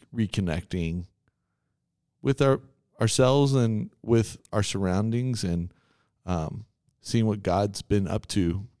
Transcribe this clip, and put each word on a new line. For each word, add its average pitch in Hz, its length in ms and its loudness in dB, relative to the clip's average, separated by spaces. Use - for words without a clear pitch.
reconnecting 87 920 -4
with 139 200 -2
our, 135 180 4
ourselves 135 540 4
and 113 360 0
with 113 360 0
our 107 100 0
surroundings 107 840 -2
and, 87 280 -4
um, 87 400 -4
seeing 113 260 0
what 104 160 -2
God's 101 400 0
been 98 260 0
up 92 200 -4
to. 92 380 -2